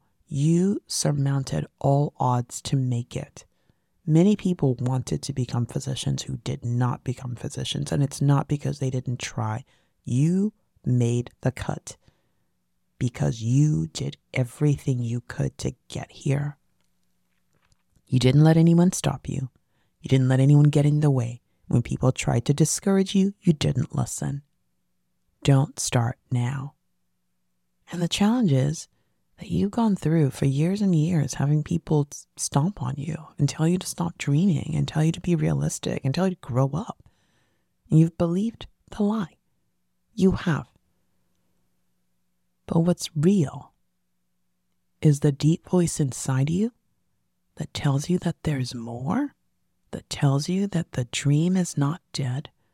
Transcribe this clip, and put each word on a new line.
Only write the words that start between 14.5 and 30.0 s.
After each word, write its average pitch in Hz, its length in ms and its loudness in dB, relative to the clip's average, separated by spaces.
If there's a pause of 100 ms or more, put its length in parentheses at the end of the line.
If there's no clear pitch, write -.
you 117 240 -4
could - 300 -4
to 131 160 -6 (160)
get - 200 -10
here. 143 480 -4 (1500)
You 127 120 0
didn't 127 280 6
let 160 120 6
anyone 170 360 6
stop - 340 -4
you. 131 220 -6 (520)
You - 60 -14
didn't 131 220 4
let 131 100 4
anyone 147 300 6
get 147 160 4
in 147 160 2
the 147 100 4
way. 120 300 -4 (260)
When 123 140 2
people 127 300 0
tried 123 340 0
to 139 80 4
discourage 196 600 0
you, 196 280 2
you 175 100 4
didn't 143 420 -2
listen. 143 500 -6 (1000)
Don't 135 360 2
start - 380 -2 (140)
now. 131 440 -4 (1160)
And 170 100 -6
the 170 60 0
challenge 208 460 2
is 139 340 0 (520)
that - 100 -14
you've 190 220 0
gone 220 260 0
through 151 320 2